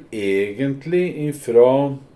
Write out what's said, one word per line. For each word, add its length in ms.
egentlig 960
ifra 760